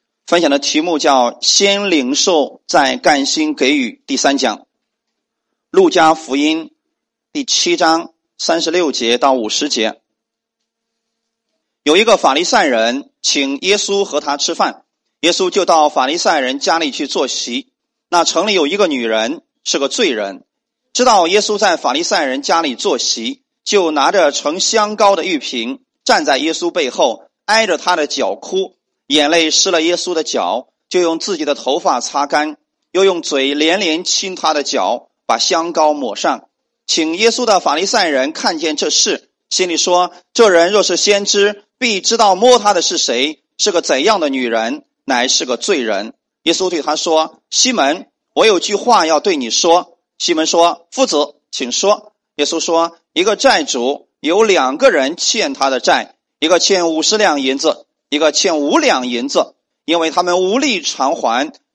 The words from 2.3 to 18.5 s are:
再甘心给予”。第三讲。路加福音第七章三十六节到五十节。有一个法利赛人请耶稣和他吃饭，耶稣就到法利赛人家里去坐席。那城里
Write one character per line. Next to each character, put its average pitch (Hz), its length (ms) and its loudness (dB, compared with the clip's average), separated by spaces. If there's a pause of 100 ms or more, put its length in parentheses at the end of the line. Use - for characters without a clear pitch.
再 135 300 2
甘 139 300 2
心 156 280 -2
给 143 220 2
予”。 120 300 -4
第 135 100 -4
三 139 220 0
讲。 117 280 -4 (1040)
路 180 200 4
加 160 240 4
福 135 200 -8
音 156 360 0 (600)
第 143 140 -6
七 - 320 0
章 165 380 0 (240)
三 165 240 -2
十 160 80 -4
六 165 200 0
节 120 280 0
到 135 160 2
五 110 160 -4
十 - 180 -4
节。 110 320 -4 (1800)
有 156 160 4
一 214 40 4
个 214 140 4
法 139 160 4
利 151 100 0
赛 202 220 2
人 123 460 0 (100)
请 139 400 -2
耶 196 160 0
稣 202 260 -2
和 190 160 -4
他 147 200 -4
吃 170 160 -4
饭， - 320 -2 (340)
耶 165 100 2
稣 185 200 0
就 190 160 0
到 156 240 4
法 131 160 0
利 156 100 -2
赛 170 240 0
人 131 180 -2
家 165 200 0
里 156 120 -4
去 139 160 -6
坐 143 220 -2
席。 - 460 -8 (340)
那 170 160 2
城 170 220 -2
里 214 80 0